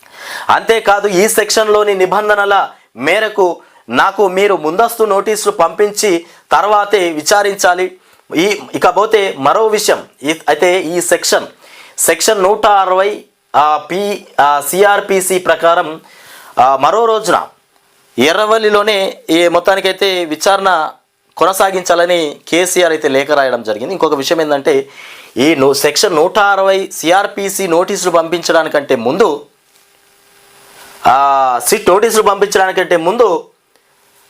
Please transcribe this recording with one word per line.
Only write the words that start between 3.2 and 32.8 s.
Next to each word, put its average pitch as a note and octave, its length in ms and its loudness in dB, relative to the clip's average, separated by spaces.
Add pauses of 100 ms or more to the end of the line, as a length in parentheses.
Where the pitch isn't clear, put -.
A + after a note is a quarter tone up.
నాకు F#3+ 380 0
మీరు F#3+ 300 2
ముందస్తు F#3 460 -2
నోటీసులు G#3 480 -2
పంపించి G3 720 0 (260)
తర్వాతే G3+ 600 0
విచారించాలి. F#3 840 0 (380)
ఈ, F#3 260 0 (140)
ఇకపోతే F#3+ 640 0
మరో D#3+ 300 0
విషయం, G3+ 360 0 (200)
ఈ, D#3 240 -4
అయితే F3+ 320 2
ఈ F3 220 -4
సెక్షన్, E3+ 460 -2 (500)
సెక్షన్ G3 460 0
నూట G#3 220 2
అరవై, G3 580 2 (320)
ఆ, D3 220 2
పి, F#3+ 500 -6 (140)
ఆ, C#3+ 280 2
సీఆర్పీసీ G3 680 0
ప్రకారం, E3 640 0 (580)
ఆ, C3 160 4
మరో E3 300 0
రోజున F3 360 0 (800)
ఎర్రవల్లిలోనే G#3 1000 0 (120)
ఈ E3+ 180 2
మొత్తానికైతే F#3 760 0
విచారణ E3+ 640 0 (480)
కొనసాగించాలని F3+ 1000 0 (100)
కేసీఆర్ F3 440 0
అయితే D#3 160 -2
లేఖ C#3 240 0
రాయడం C3 320 0
జరిగింది. G#2+ 300 -6
ఇంకొక D#3+ 200 0
విషయం D3 280 -2
ఏంటంటే C#3+ 480 0 (480)
ఈ D3+ 180 2
నో-, C3+ 180 2
సెక్షన్ D3+ 420 0
నూట F3+ 240 2
అరవై G3 540 0
సీఆర్పీసీ G3 720 -2
నోటీసులు F3+ 440 -2
పంపించడానికంటే D#3+ 840 0
ముందు, C#3+ 500 0 (1600)
ఆ, C3 600 2
సిట్ G#3+ 220 0
నోటీసులు G#3+ 320 2
పంపించడానికంటే F#3+ 760 0